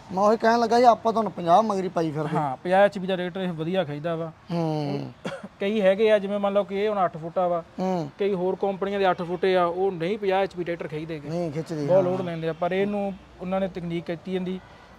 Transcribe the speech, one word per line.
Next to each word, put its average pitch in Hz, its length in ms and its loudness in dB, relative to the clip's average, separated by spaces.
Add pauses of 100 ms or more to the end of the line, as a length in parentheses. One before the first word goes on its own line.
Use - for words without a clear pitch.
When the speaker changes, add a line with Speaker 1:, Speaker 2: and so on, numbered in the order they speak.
(120)
Speaker 1:
ਮੈਂ 185 120 0
ਉਹੀ 220 140 6
ਕਹਿਣ 226 220 4
ਲੱਗਾ 233 180 4
ਸੀ, 247 60 6
ਆਪਾਂ 226 300 6
ਤੁਹਾਨੂੰ 214 180 0
ਪੰਜਾਹ 180 320 4
ਮਗਰੀ 190 260 -2
ਪਾਈ 165 220 0
ਫਿਰਦੇ। 156 260 -2
Speaker 2:
ਹਾਂ, 139 200 -2
ਪੰਜਾਹ 185 240 4
ਐਚ 202 180 4
ਪੀ 180 80 -8
ਦਾ 190 80 -2
ਟਰੈਕਟਰ 180 240 -6
ਇਹ 180 140 -4
ਵਧੀਆ 170 300 -2
ਖਿੱਚਦਾ 147 320 -6
ਵਾ। 160 160 -8 (200)
Speaker 1:
ਹੂੰ। 151 600 -2 (480)
Speaker 2:
ਕਈ 208 220 -2
ਹੈਗੇ 196 300 4
ਆ, 214 80 6
ਜਿਵੇਂ 196 200 -4
ਮੰਨ 202 140 0
ਲਓ 202 100 2
ਕਿ 190 120 -8
ਇਹ 208 140 0
ਹੁਣ 202 160 0
ਅੱਠ 170 120 -2
ਫੁੱਟਾ 170 300 -2
ਵਾ, 170 160 -2 (160)
Speaker 1:
ਹੂੰ। 180 300 -2 (100)
Speaker 2:
ਕਈ 202 140 0
ਹੋਰ 185 220 -2
ਕੰਪਨੀਆਂ 196 440 -4
ਦੇ 190 120 4
ਅੱਠ 180 100 -2
ਫੁੱਟੇ 180 340 0
ਆ, 180 100 4
ਉਹ 185 260 0
ਨਹੀਂ 180 260 -4
ਪੰਜਾਹ 196 240 0
ਐਚ 185 140 -2
ਪੀ 175 80 -4
ਟਰੈਕਟਰ 170 240 -6
ਖਿੱਚਦੇ 156 320 -8
ਗੇ। 139 100 -12
Speaker 1:
ਨਹੀਂ 165 220 -4
ਖਿੱਚਦੇ, 151 340 -6
Speaker 2:
ਬਹੁਤ 180 200 4
Speaker 1:
ਹਾਂ। 180 60 0
Speaker 2:
ਲੋਡ 185 100 -4
ਲੈਂਦੇ 165 280 -6
ਆ, 160 40 -2
ਪਰ 170 180 -2
ਇਹਨੂੰ 202 420 -2 (280)
ਉਹਨਾਂ 185 180 -4
ਨੇ 190 80 -2
ਤਕਨੀਕ 170 380 -6
ਕੀਤੀ 175 280 -8
ਜਾਂਦੀ, 185 260 -4 (400)